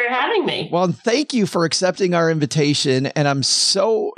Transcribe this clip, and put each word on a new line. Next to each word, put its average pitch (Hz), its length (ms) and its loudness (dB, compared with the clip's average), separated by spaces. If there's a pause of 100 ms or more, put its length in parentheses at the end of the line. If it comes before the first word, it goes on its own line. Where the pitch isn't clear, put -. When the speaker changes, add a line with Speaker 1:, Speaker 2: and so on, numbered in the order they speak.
Speaker 1:
having 285 380 0
me. 147 240 -4
Speaker 2:
Well, 175 220 0
thank 269 420 -2
you 208 120 2
for 175 180 -2
accepting 180 500 0
our 165 160 2
invitation. 147 760 0
And 147 200 0
I'm 139 160 0
so - 760 0